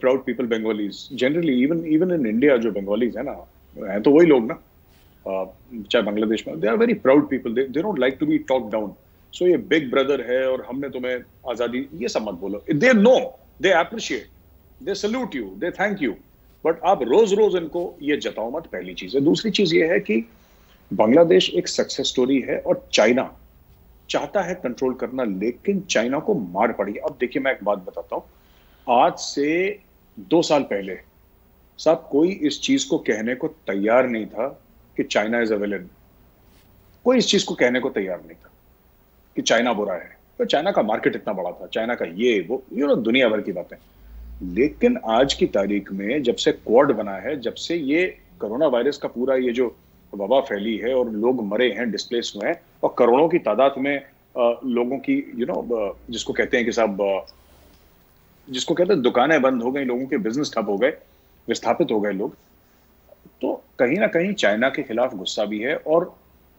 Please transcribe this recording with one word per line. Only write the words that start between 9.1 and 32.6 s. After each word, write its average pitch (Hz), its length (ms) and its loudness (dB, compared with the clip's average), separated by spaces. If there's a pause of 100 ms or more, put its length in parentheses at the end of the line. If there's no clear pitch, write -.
So, - 60 -10
ये 180 160 4
बिग 156 340 -2
ब्रदर 135 300 0
है 127 280 -2
और 127 200 -4
हमने 135 200 -8
तुम्हें 123 300 -6 (300)
आजादी, 120 440 -4
ये 160 140 -6
सब 113 140 -2
मत 104 120 -6
बोलो। 98 380 -8
They 220 220 4
know, 214 280 6 (400)
they 175 240 4
appreciate, - 1000 -12
they 196 180 -4
salute 233 340 -4
you, 98 240 -10
they 175 140 -4
thank 202 200 -2
you। 127 160 -2 (540)
But 165 80 2 (100)
आप 196 180 4
रोज-रोज 202 520 4
इनको 175 460 -6
ये 143 160 0
जताओ 110 340 -6
मत, 156 120 -8
पहली 92 300 -10
चीज 95 220 -8
है। 139 60 2
दूसरी 175 300 2
चीज 175 220 2
ये 170 140 4
है 190 120 2
कि 220 300 -2 (640)
Bangladesh 165 560 6
एक - 180 -2
सक्सेस - 400 -4
story 131 320 2
है 165 200 -4
और 180 340 -2
China 120 440 4 (720)
चाहता 147 320 -2
है 175 140 -4
control 127 380 -4
करना, 127 300 -6
लेकिन 120 580 -2
चाइना 123 380 0
को 214 140 0
मार 104 380 0
पड़ी। 104 260 -4
अब 151 220 -8
देखिए, 131 240 -2
मैं 135 80 0
एक 127 120 -8
बात 104 140 0
बताता - 380 -12
हूँ, 160 80 -8 (640)
आज 143 240 4
से 175 640 -4 (400)
दो 156 220 2
साल 147 220 2
पहले, 95 360 -6 (800)
साहब, - 340 2
कोई 156 180 4
इस 151 320 -2